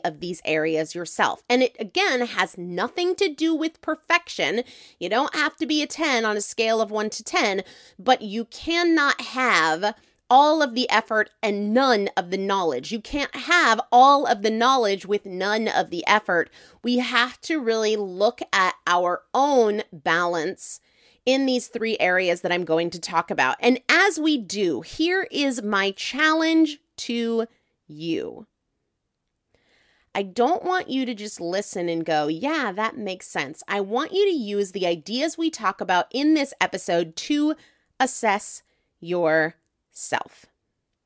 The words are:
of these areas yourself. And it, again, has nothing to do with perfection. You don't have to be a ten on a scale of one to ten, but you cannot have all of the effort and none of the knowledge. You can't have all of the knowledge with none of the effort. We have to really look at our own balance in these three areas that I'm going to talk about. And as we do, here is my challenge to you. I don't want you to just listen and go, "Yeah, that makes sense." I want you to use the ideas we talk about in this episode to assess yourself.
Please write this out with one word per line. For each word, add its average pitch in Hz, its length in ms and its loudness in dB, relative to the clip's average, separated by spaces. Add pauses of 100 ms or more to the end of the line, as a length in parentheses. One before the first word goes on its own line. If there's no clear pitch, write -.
of 156 160 -4
these 175 260 -8
areas 156 480 0
yourself. 170 560 -2
And 247 140 4
it, 247 160 0
again, 269 440 0
has 196 360 -2
nothing 190 560 -4
to 359 180 0
do 320 220 -2
with 320 260 -4
perfection. 247 840 -2 (340)
You 175 100 -6
don't 240 280 0
have - 220 -2
to 311 80 -4
be 240 160 0
a - 40 -2
ten 269 380 0
on 214 120 0
a 208 40 -4
scale 220 400 0
of 214 100 -2
one 214 200 -2
to - 120 -12
ten, 202 400 0 (340)
but 247 260 2
you 214 240 -6
cannot 330 760 0
have 208 720 0 (340)
all 294 340 6
of 240 120 -2
the 247 160 -2
effort 220 400 0 (100)
and 208 320 -2
none 233 440 4
of 175 140 -4
the 190 80 -2
knowledge. 175 520 -2
You 220 100 -6
can't - 360 -6
have 262 440 2 (120)
all 277 340 8
of 202 160 0
the 214 80 2
knowledge 220 560 2
with 202 180 -2
none 202 440 -2
of - 220 -2
the 170 160 -6
effort. 190 440 2 (320)
We 247 160 0
have 247 440 0
to 320 180 -4
really 220 340 0
look 202 460 0 (120)
at 185 220 2 (100)
our 175 380 2 (100)
own 233 500 4 (100)
balance 175 880 -2 (440)
in 269 220 2
these 247 220 0
three 226 320 -4
areas 180 400 2
that 175 100 -2
I'm 175 140 0
going 165 260 0
to 170 100 -12
talk 170 300 -4
about. 131 300 0
And 247 280 2
as 339 300 4
we 302 200 0
do, 175 420 -2
here 359 500 -2
is 262 320 -2
my 196 300 0
challenge 311 840 2 (180)
to 233 500 -2 (400)
you. 160 640 -8 (1700)
I 202 80 0
don't 233 420 0
want 359 240 -2
you 262 180 -2
to 247 80 -4
just 208 260 -10
listen 175 480 -4
and 165 160 -2
go, 151 220 0
"Yeah, 233 460 -2
that 220 240 -4
makes 190 320 -8
sense." 147 400 -6
I 202 120 -2
want 226 320 -4
you 392 120 2
to 370 120 2
use 202 360 -2
the 180 140 -2
ideas 214 520 -2
we 330 100 0
talk - 320 -4
about 180 300 0
in 294 240 2
this 277 260 0
episode 175 560 -2
to 302 380 0 (460)
assess 220 640 0 (360)
yourself. - 1500 -2 (600)